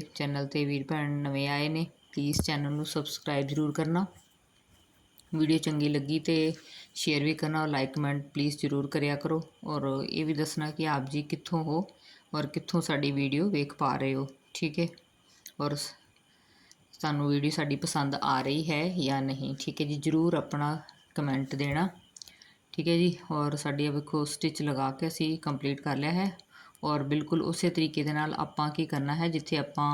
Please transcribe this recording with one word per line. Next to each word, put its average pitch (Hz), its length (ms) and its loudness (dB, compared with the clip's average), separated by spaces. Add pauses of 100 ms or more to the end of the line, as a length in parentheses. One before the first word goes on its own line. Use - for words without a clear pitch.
(160)
ਚੈਨਲ 143 320 -2
'ਤੇ 147 180 2
ਵੀਰ 143 180 0
ਭੈਣ 147 280 0 (100)
ਨਵੇਂ 139 260 0
ਆਏ 143 220 0
ਨੇ 160 160 0 (260)
ਪਲੀਜ਼ 143 300 0
ਚੈਨਲ 143 300 0
ਨੂੰ 151 140 -2
ਸਬਸਕ੍ਰਾਈਬ 143 640 -2
ਜ਼ਰੂਰ 151 240 0
ਕਰਨਾ, 165 340 2 (1300)
ਵੀਡੀਓ 156 240 4
ਚੰਗੀ 151 320 2
ਲੱਗੀ 147 300 2
ਤੇ 160 340 2 (420)
ਸ਼ੇਅਰ 147 280 2
ਵੀ 156 100 2
ਕਰਨਾ 156 280 0
ਔਰ 156 60 0
ਲਾਈਕ 135 260 0
ਕਮੈਂਟ 143 300 0 (100)
ਪਲੀਜ਼ 147 240 0
ਜ਼ਰੂਰ 139 300 0
ਕਰਿਆ 143 280 0
ਕਰੋ 160 260 0 (240)
ਔਰ 147 200 -2 (180)
ਇਹ - 220 -2
ਵੀ 156 80 0
ਦੱਸਣਾ 156 380 -2
ਕਿ 156 160 -2
ਆਪ 135 220 0
ਜੀ 147 140 -2
ਕਿੱਥੋਂ 160 400 -2
ਹੋ 160 220 0 (480)
ਔਰ 147 140 -2
ਕਿੱਥੋਂ - 340 -2
ਸਾਡੀ 143 300 0
ਵੀਡੀਓ 139 380 2
ਵੇਖ 143 240 0
ਪਾ 135 220 2
ਰਹੇ 135 200 0
ਹੋ। 135 120 -2 (260)
ਠੀਕ 156 260 -2
ਹੈ, 170 80 2 (720)
ਔਰ 147 140 0
ਸ-, - 180 -8 (1000)
ਤੁਹਾਨੂੰ 147 340 0
ਵੀਡੀਓ 143 220 2
ਸਾਡੀ 147 260 0
ਪਸੰਦ 143 380 0
ਆ 135 260 2
ਰਹੀ 147 280 0
ਹੈ 156 260 0
ਜਾਂ 135 260 0
ਨਹੀਂ। 135 340 -4
ਠੀਕ - 260 -6
ਹੈ 151 60 2
ਜੀ, 147 100 -2
ਜ਼ਰੂਰ 160 380 4
ਆਪਣਾ 147 400 0 (400)
ਕੁਮੈਂਟ 135 400 0
ਦੇਣਾ। 143 320 2 (840)
ਠੀਕ 160 140 0
ਹੈ 170 100 6
ਜੀ, 175 180 6 (160)
ਔਰ 147 240 2
ਸਾਡੀ 143 300 0
ਇਹ 147 60 2
ਵੇਖੋ 147 360 0
ਸਟਿਚ 151 340 -2
ਲਗਾ 135 300 0
ਕੇ 160 160 -2
ਅਸੀਂ 160 320 0
ਕੰਪਲੀਟ 139 420 -2
ਕਰ 139 160 0
ਲਿਆ 147 160 0
ਹੈ। 185 180 2 (520)
ਔਰ 147 200 2
ਬਿਲਕੁਲ 151 380 2
ਉਸੇ 170 280 2
ਤਰੀਕੇ 156 340 0
ਦੇ 151 100 0
ਨਾਲ 151 220 0
ਆਪਾਂ 151 340 0
ਕੀ 151 160 0
ਕਰਨਾ 143 300 0
ਹੈ, 165 120 2
ਜਿੱਥੇ 160 300 0
ਆਪਾਂ 147 360 0